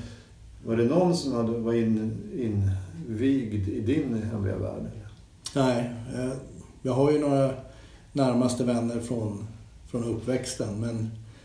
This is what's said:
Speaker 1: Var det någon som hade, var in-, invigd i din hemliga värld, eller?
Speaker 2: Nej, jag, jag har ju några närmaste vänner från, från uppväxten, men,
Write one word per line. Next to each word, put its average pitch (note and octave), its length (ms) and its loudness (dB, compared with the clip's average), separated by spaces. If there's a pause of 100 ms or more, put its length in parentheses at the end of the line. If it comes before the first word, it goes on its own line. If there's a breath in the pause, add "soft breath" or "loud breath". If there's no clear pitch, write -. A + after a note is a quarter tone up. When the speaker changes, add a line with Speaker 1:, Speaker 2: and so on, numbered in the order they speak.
(680 loud breath)
Speaker 1:
Var A2+ 100 2
det A#2 80 4
någon E3+ 320 4
som C#3 160 -2
hade, A#2 260 0
var A2+ 140 0
in-, A2 460 2 (160)
invigd G#2+ 1300 0
i B2 120 -4
din A#2 420 0
hemliga G2+ 340 -2
värld, G2 240 -4
eller? - 280 -10 (460)
Speaker 2:
Nej, B2 360 2 (240)
jag, B2+ 180 -2 (500)
jag B2+ 100 0
har C#3 200 6
ju D3+ 60 4
några C#3 360 4 (580 loud breath)
närmaste B2 520 4
vänner A#2 360 2
från, G#2+ 460 -4 (400)
från A#2 180 -4
uppväxten, A2 760 -2
men, A2+ 300 -2 (340 loud breath)